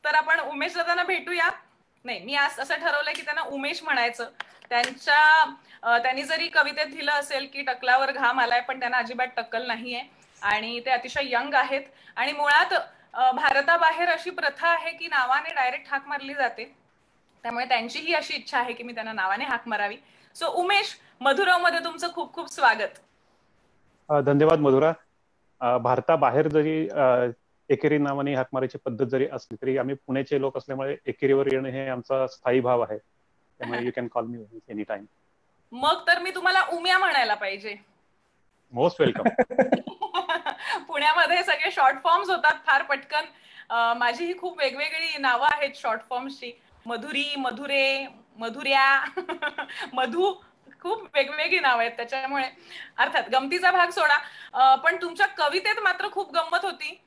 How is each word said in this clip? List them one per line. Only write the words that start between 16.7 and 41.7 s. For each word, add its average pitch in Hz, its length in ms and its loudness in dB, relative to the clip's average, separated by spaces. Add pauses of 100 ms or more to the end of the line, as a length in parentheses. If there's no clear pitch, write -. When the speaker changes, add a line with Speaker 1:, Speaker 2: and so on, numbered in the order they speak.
Speaker 1:
त्यामुळे 233 220 -4
त्यांचीही 254 480 -2
अशी 311 200 -2
इच्छा 269 260 -4
आहे 240 140 -4
की 233 100 -12
मी 240 100 -12
त्यांना 226 200 -8
नावाने 202 320 -2
हाक 233 220 -4
मारावी. 208 300 -4 (440)
So 330 40 -4
उमेश, 381 520 0 (220)
मधुरावमध्ये 349 600 2
तुमचं 339 340 -6
खूप 330 200 -8
खूप 339 160 -10
स्वागत. 220 500 0 (1120)
Speaker 2:
अ, 147 100 4
धन्यवाद 143 400 6
मधुरा. 143 320 6 (680)
अ, 123 180 2
भारताबाहेर 127 680 2
जरी, 156 420 0
अ, 127 360 4 (440)
एकेरी 147 280 2
नावाने 143 360 0
हाक 127 200 -2
मारायची 131 240 -2
पद्धत 127 280 -4
जरी 131 260 0
असली 123 300 -12
तरी 131 160 0
आम्ही 135 180 -2
पुण्याचे 135 460 -2
लोक 135 160 -4
असल्यामुळे 135 480 -6
एकेरीवर 135 480 2
येणं 131 160 -2
हे 135 200 -6
आमचा 131 380 -2
स्थायी 127 320 0
भाव 123 220 2
आहे, 107 160 -4 (640)
त्यामुळे 120 200 -6
Speaker 1:
<laughs> 120 100 -2
Speaker 2:
you - 80 -8
can 120 100 -6 (100)
call 113 120 -4
me 117 140 -12 (280)
anytime. 104 340 -8 (640)
Speaker 1:
मग 294 360 0
तर 349 120 4
मी 359 160 -6
तुम्हाला 370 380 2
उम्या 359 240 0
म्हणायला 285 360 2
पाहिजे. 202 420 -8 (1040)
Speaker 2:
Most 160 280 2
welcome. 202 240 2 (100)
Speaker 1:
<laughs> - 1500 -2
पुण्यामध्ये 330 560 2
सगळे 320 280 0